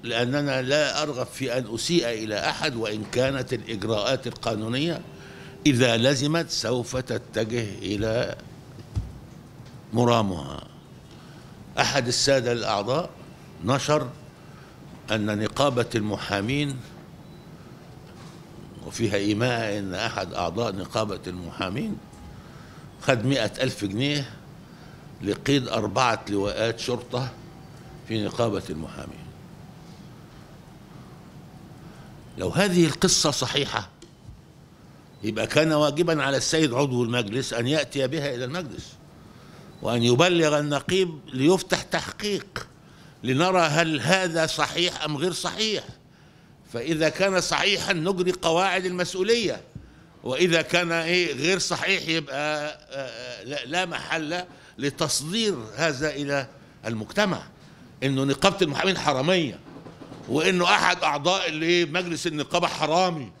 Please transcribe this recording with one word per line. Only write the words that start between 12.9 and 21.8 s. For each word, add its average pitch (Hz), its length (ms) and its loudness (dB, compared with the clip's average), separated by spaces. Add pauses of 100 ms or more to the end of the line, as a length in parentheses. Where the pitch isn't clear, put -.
نشر 139 440 2 (1000)
أن 107 280 2
نقابة 123 560 2
المحامين، 113 840 0 (2000)
وفيها 107 300 -2
إيماء 107 640 0
أن 95 160 -6
أحد 98 400 -4
أعضاء 95 420 -2
نقابة 101 500 -4
المحامين 92 680 -6 (1040)